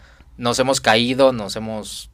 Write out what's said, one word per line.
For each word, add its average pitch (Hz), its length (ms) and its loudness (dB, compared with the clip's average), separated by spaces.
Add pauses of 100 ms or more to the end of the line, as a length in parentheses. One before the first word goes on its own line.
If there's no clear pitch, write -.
(380)
nos 120 220 -2
hemos 131 220 0
caído, 123 520 4
nos 104 220 -8
hemos 110 580 -10